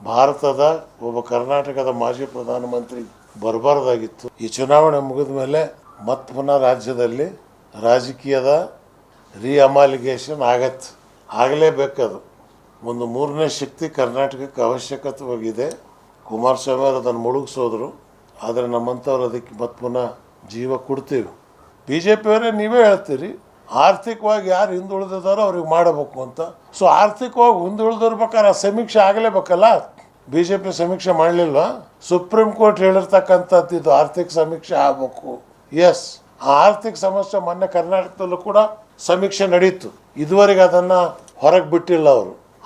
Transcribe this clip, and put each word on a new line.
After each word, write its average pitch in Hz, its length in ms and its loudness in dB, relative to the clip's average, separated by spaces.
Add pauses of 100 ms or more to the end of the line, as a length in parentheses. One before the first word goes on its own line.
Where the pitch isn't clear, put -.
ಭಾರತದ 143 840 0 (140)
ಒಬ್ಬ 120 260 -8
ಕರ್ನಾಟಕದ 135 580 -4
ಮಾಜಿ 123 400 -4
ಪ್ರಧಾನಮಂತ್ರಿ 123 760 -8 (400)
ಬರಬಾರ್ದಾಗಿತ್ತು. 120 880 -4 (120)
ಈ 113 80 -10
ಚುನಾವಣೆ 143 500 2
ಮುಗಿದ 135 300 -6
ಮೇಲೆ 139 480 -4 (300)
ಮತ್ 131 280 -6
ಪುನಃ 139 240 0
ರಾಜ್ಯದಲ್ಲಿ 127 840 -2 (420)
ರಾಜಕೀಯದ 131 960 0 (640)
ರೀಅಮಾಲಿಗೇಷನ್ 135 1000 2
ಆಗತ್ತೆ, 123 560 -2 (340)
ಆಗಲೇಬೇಕದು. 135 920 0 (600)
ಒಂದು 120 220 -8
ಮೂರನೇ 143 420 -4
ಶಕ್ತಿ 147 400 -10
ಕರ್ನಾಟಕಕ್ಕೆ 135 760 -4
ಅವಶ್ಯಕತೆಯಾಗಿದೆ. 123 1080 -6 (540)
ಕುಮಾರಸ್ವಾಮಿ 127 600 -2
ಅವರು 135 120 0
ಅದನ್ನು 120 240 -4
ಮುಳುಗಿಸೋದ್ರು, 120 800 -6 (420)
ಆದರೆ 117 240 -4
ನಮ್ಮಂಥವ್ರು 123 580 -4
ಅದಕ್ಕೆ 120 380 -10
ಮತ್ 120 160 -10
ಪುನಃ 123 400 -6 (320)
ಜೀವ 127 260 -6
ಕೊಡ್ತೀವಿ. 131 520 -6 (600)
ಬಿ 147 120 -4
ಜೆ 202 160 2
ಪಿ 214 120 -4
ಅವರೇ 226 220 2
ನೀವೇ 220 340 2
ಹೇಳ್ತೀರಿ, 180 580 0 (300)
ಆರ್ಥಿಕವಾಗಿ 208 760 0
ಯಾರು 190 240 0
ಹಿಂದುಳಿದಿದ್ದಾರೋ 190 680 -4
ಅವ್ರಿಗೆ 180 280 -2
ಮಾಡಬೇಕು 156 520 2
ಅಂತ. 127 180 -12 (380)
So 190 80 4
ಆರ್ಥಿಕವಾಗಿ 208 800 4
ಹಿಂದುಳಿದಿರ್ಬೇಕಾದ್ರೆ 220 800 0
ಆ 190 40 6
ಸಮೀಕ್ಷೆ 214 460 -2
ಆಗಲೇಬೇಕಲ್ಲ. 196 800 4 (520)
ಬಿ 165 140 0
ಜೆ 190 140 -2
ಪಿ 175 200 -8
ಸಮೀಕ್ಷೆ 180 340 -2
ಮಾಡಲಿಲ್ವಾ? 170 800 0 (180)
ಸುಪ್ರೀಂ 208 440 2
ಕೋರ್ಟ್ 214 280 2
ಹೇಳಿರ್ತಕ್ಕಂಥದ್ದು 185 960 2
ಇದು 156 160 0
ಆರ್ಥಿಕ 151 380 0
ಸಮೀಕ್ಷೆ 160 440 -4
ಆಗ್ಬೇಕು. 135 680 -4 (300)
ಎಸ್, 165 480 0 (220)
ಆ 139 100 2
ಆರ್ಥಿಕ 208 420 4
ಸಮಸ್ಯೆ 190 460 -4
ಮೊನ್ನೆ 175 260 -4
ಕರ್ನಾಟಕದಲ್ಲೂ 180 720 -4
ಕೂಡ 196 200 -2 (420)
ಸಮೀಕ್ಷೆ 196 480 -2
ನಡೀತು. 180 420 2 (280)
ಇದುವರೆಗೆ 185 440 4
ಅದನ್ನ 180 320 4 (440)
ಹೊರಗೆ 160 340 4
ಬಿಟ್ಟಿಲ್ಲ 165 380 2
ಅವರು, 98 320 2 (260)